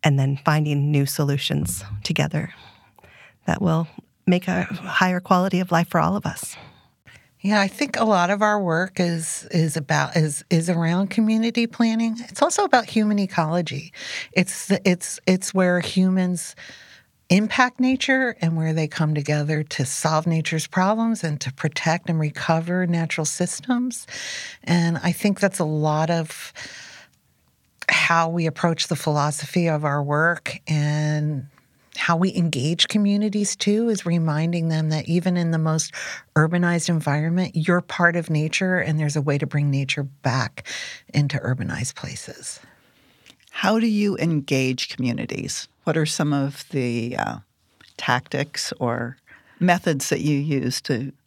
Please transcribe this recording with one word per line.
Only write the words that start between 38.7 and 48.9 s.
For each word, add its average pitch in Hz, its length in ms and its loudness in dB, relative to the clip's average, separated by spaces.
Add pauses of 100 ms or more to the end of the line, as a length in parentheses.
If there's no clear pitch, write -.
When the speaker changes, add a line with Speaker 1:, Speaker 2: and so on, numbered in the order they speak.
Speaker 2:
and 156 220 0
there's 147 160 0
a 151 60 2
way 143 140 2
to 143 120 -2
bring 143 240 0
nature 139 320 -2
back 131 600 -4 (480)
into 147 280 0
urbanized - 560 -4
places. - 640 -14 (880)
Speaker 3:
How 220 300 0
do 233 80 2
you 208 320 2
engage 135 760 0
communities? - 720 -4 (180)
What 160 120 0
are 156 80 2
some 151 280 0
of 143 360 -2
the, 123 480 -2
uh, - 200 -4 (600)
tactics - 840 -4
or 120 380 -4 (420)